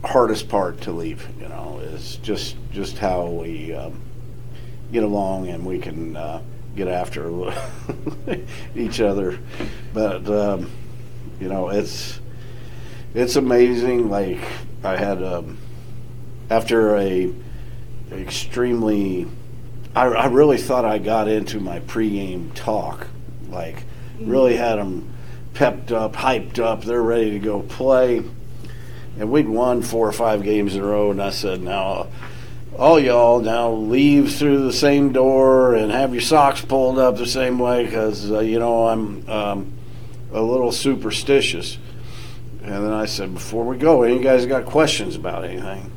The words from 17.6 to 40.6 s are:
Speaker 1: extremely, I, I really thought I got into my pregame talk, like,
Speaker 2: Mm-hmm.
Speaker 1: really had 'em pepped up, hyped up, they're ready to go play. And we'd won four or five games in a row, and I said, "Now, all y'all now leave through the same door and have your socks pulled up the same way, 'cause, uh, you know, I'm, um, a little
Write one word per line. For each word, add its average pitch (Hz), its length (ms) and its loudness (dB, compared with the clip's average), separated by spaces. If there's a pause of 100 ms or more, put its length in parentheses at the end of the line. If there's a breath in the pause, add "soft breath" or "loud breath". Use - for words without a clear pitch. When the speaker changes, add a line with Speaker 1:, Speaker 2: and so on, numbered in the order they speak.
Speaker 1:
extremely, 107 1080 0 (680)
I, 127 120 6
I 117 200 2
really 135 320 6
thought 127 260 0
I 107 140 2
got 110 300 2
into 107 320 0
my 87 200 -6
pregame 98 720 -2
talk, - 520 -4 (420)
like, 85 360 -8 (320 loud breath)
Speaker 2:
Mm-hmm. 110 140 -6
Speaker 1:
really 127 260 6
had 117 220 0
'em 95 340 -6 (400 loud breath)
pepped - 400 0
up, 110 220 0
hyped 123 440 -2
up, 113 260 0
they're 120 180 0
ready 113 300 2
to 104 60 -4
go 101 220 -2
play. 127 600 2 (960 loud breath)
And 107 120 -4
we'd 147 160 4
won 120 360 2
four 117 260 0
or 101 40 0
five 110 300 2
games 101 320 2
in 98 80 -2
a 98 40 -2
row, 104 240 2
and 98 100 -2
I 98 80 -2
said, 95 320 -4
"Now, 95 460 -4 (720 loud breath)
all 156 200 8
y'all 120 420 6
now 113 320 0
leave 139 640 4
through 139 300 4
the 127 80 2
same 143 400 4
door 131 640 6
and 110 180 2
have 127 220 2
your 117 80 -2
socks 139 400 6
pulled 131 360 2
up 127 200 4
the 120 80 -2
same 127 320 0
way, 123 300 2
'cause, 104 440 -2
uh, 107 60 2
you 113 200 2
know, 117 300 4
I'm, 110 400 -2
um, 101 440 -4 (600 loud breath)
a 110 80 -2
little 120 320 2